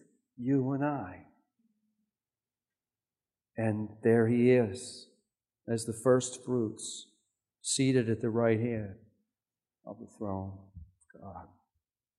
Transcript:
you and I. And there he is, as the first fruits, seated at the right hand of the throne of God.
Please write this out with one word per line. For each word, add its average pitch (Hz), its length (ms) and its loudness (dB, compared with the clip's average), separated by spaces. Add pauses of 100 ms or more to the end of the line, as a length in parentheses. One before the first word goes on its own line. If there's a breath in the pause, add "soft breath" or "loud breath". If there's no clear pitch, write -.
(380)
you 131 360 0
and 139 120 -2
I. 107 380 -6 (2250)
And 107 340 -2 (140)
there 113 240 6
he 120 240 4
is, - 560 0 (600)
as 113 180 -2
the 113 80 -4
first 127 520 0
fruits, 117 600 -4 (540)
seated 131 480 2
at 110 120 0
the 120 80 0
right 113 300 4
hand 110 360 -4 (880)
of 110 140 -14
the 117 80 -16 (100)
throne 98 360 -6
of - 680 -20
God. 95 260 -16 (720)